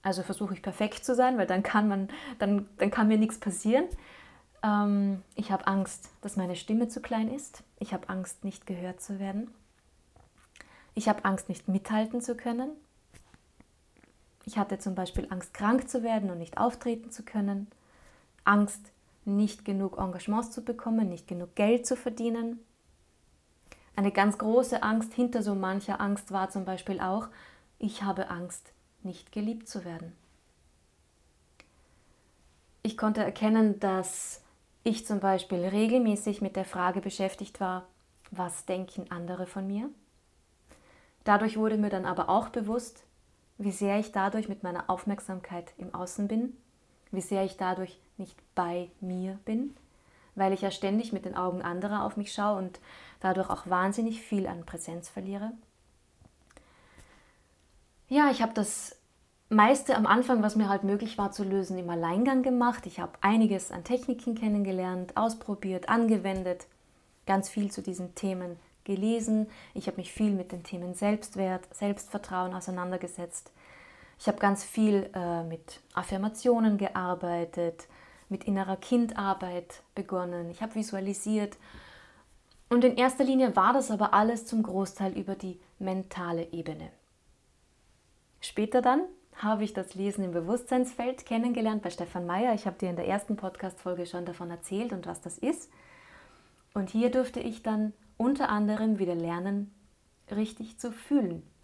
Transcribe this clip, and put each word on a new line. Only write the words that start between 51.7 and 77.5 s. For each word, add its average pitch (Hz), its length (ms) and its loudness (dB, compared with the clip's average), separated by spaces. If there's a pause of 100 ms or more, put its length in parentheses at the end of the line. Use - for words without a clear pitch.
auf 208 100 -6
mich 202 160 -6
schaue 208 260 0
und 185 220 -6 (400)
dadurch 190 300 0
auch - 180 -4
wahnsinnig 202 540 0
viel 196 260 0
an 170 180 -8
Präsenz 170 440 -10
verliere. 196 420 -6 (2500)
Ja, 285 240 8
ich 240 100 2
habe 220 120 0
das - 420 -2 (560)
meiste 233 440 8
am 214 100 4
Anfang, 240 360 6
was 208 140 2
mir 208 140 4
halt 196 140 2
möglich 202 340 0
war 196 140 0
zu 208 120 -6
lösen, 190 340 0
im 175 120 -6
Alleingang 190 520 2
gemacht. 247 440 2
Ich 196 140 -10
habe 175 120 -6 (100)
einiges 202 500 4
an 170 120 -8
Techniken 247 520 -2
kennengelernt, 190 840 0
ausprobiert, 202 720 -2
angewendet, 190 800 2 (580)
ganz 190 240 2
viel 202 200 -2
zu 196 120 -8
diesen 180 340 -8
Themen 180 420 -4 (280)
gelesen. 214 640 0 (260)
Ich 202 140 -6
habe - 100 -6
mich 175 140 -10
viel 214 200 2
mit 185 200 -2
den 175 120 -10
Themen 180 300 -8
Selbstwert, 190 800 -2
Selbstvertrauen 196 800 -4
auseinandergesetzt. 180 960 -6 (680)
Ich - 80 0
habe 208 120 2
ganz 202 240 4
viel, 208 500 2
äh, 170 300 -2
mit 165 380 -12 (120)
Affirmationen 214 840 2
gearbeitet, 175 1080 -2 (420)